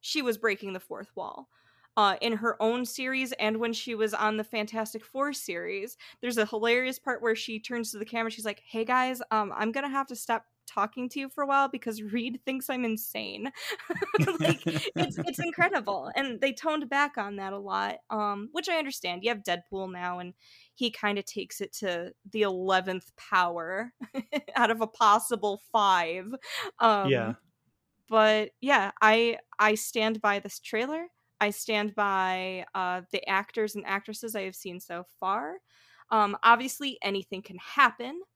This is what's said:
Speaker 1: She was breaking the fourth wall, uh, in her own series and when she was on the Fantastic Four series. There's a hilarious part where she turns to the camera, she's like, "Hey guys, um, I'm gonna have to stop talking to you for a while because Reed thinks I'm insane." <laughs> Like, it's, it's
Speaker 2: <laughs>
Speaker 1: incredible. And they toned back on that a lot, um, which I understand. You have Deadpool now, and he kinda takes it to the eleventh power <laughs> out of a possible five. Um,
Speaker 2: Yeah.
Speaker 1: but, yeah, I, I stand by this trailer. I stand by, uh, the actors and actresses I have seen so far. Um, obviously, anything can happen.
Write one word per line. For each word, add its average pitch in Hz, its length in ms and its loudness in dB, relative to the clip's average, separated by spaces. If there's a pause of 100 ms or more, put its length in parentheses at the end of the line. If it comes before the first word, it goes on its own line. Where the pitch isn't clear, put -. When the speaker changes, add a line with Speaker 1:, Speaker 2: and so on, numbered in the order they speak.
Speaker 1:
She - 200 -4
was 233 160 0
breaking 208 360 -2
the 185 80 -8
fourth - 340 -14
wall, - 340 -10 (480)
uh, 202 240 4
in 233 160 0
her 220 240 -2
own 240 240 2
series 262 480 -4
and 220 260 0
when 233 140 -2
she 233 220 -6
was 214 180 0
on 214 240 0
the 214 80 -2
Fantastic 220 600 -6
Four 277 280 -2
series. 196 640 -6 (240)
There's 240 180 -2
a 214 80 6
hilarious 240 520 2
part 233 240 -4
where 226 120 4
she 220 240 -8
turns 233 320 -6
to 208 80 -10
the 214 60 -6
camera, 226 260 -4
she's 220 140 -10
like, 208 200 -6
"Hey 226 200 -4
guys, 254 360 0 (100)
um, 214 240 0
I'm 220 180 0
gonna 277 160 -2
have 269 180 -2
to 247 100 -10
stop - 280 -2 (220)
talking 226 420 -4
to 285 100 -8
you 269 100 -6
for 285 140 -4
a 277 40 -2
while 277 220 4
because 226 340 -6
Reed 233 420 -4
thinks 269 240 -4
I'm 254 160 0
insane." 220 720 -4
<laughs> - 40 -12 (840)
Like, 160 240 2 (320)
it's, - 260 -2
it's 302 140 -4
Speaker 2:
<laughs> - 40 0
Speaker 1:
incredible. 330 720 0
And 254 260 -2
they 269 120 0
toned 302 360 -2
back 285 280 0
on 202 200 -6
that 196 160 -6
a 202 60 -8
lot, 196 400 -2 (120)
um, 208 420 -2
which 349 160 -4
I 339 100 0
understand. 185 440 -6
You 226 80 2
have 208 120 -4
Deadpool 185 500 -4
now, 180 260 -6
and 175 140 -10 (420)
he 240 160 -2
kinda 202 320 -2
takes - 380 -10
it 190 140 -8
to 175 380 -4 (180)
the 214 120 2
eleventh 185 760 2
power 180 760 0 (200)
<laughs> - 420 -6
out 233 160 6
of 220 100 0
a 220 60 0
possible 214 720 4 (120)
five. 185 600 2 (460)
Um, 214 240 6
Speaker 2:
Yeah. 120 340 2 (720)
Speaker 1:
but, 214 420 6 (100)
yeah, 240 300 4 (100)
I, 226 380 6 (200)
I 214 160 6
stand 220 460 0
by 202 180 2
this 196 220 -12
trailer. 294 460 -4 (340)
I 208 100 2
stand 208 440 -2
by, 185 720 0 (100)
uh, 180 360 -2
the - 180 -4
actors 202 460 0
and 202 120 -8
actresses 220 480 -6
I 202 80 -4
have 190 140 -8
seen 180 240 -12
so 175 240 -10 (140)
far. 254 400 -2 (520)
Um, 208 320 4
obviously, 254 600 4
anything 196 400 -4
can 180 160 -16
happen. 269 640 2 (140)